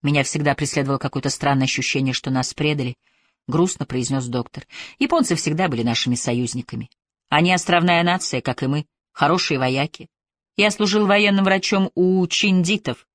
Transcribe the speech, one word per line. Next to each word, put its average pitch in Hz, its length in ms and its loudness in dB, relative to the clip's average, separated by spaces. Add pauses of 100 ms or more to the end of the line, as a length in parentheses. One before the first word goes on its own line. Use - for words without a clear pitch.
"Меня 143 220 2
всегда 147 300 0
преследовало 139 440 -2
какое-то 139 320 -4
странное 135 340 0
ощущение, 131 500 -2
что - 160 -4
нас 131 220 -2
предали", 147 440 -2 (520)
грустно 165 380 0
произнёс 127 400 -2
доктор. 120 400 -6 (320)
"Японцы 285 360 2
всегда 165 340 -2
были 117 140 -2
нашими 120 320 0
союзниками. 120 760 -4 (380)
Они 170 240 4
островная 175 520 2
нация, 175 360 -2
как - 220 -4
и 135 40 -2
мы, 147 200 -2 (260)
хорошие 151 460 0
вояки. 131 500 -4 (480)
Я 208 140 2
служил 208 360 0
военным 202 380 4
врачом 190 500 2
у 185 340 2
чиндитов". 185 880 0